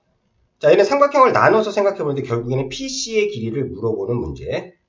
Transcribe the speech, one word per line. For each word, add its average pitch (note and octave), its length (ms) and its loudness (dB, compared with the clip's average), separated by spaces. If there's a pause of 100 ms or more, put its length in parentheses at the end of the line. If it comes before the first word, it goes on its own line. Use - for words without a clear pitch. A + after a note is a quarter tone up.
(580)
자, D3+ 120 4
얘는 G3 140 6
삼각형을 C#4 480 4
나눠서 G3+ 400 4
생각해보는데 F3 500 -2
결국에는 A#2+ 460 -4
피씨의 A3+ 640 -4
길이를 G3+ 340 -6
물어보는 A2 500 -4
문제. F#2+ 640 -8 (120)